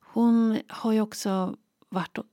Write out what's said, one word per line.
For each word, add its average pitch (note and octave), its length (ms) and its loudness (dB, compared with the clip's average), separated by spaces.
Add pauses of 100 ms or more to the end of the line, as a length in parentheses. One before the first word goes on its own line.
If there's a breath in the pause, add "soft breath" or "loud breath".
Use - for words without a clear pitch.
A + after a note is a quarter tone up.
Hon A3+ 580 2 (100)
har - 240 -4
ju A3 80 4
också F#3+ 560 -4 (320)
varit F3+ 300 -6
och A3 140 -12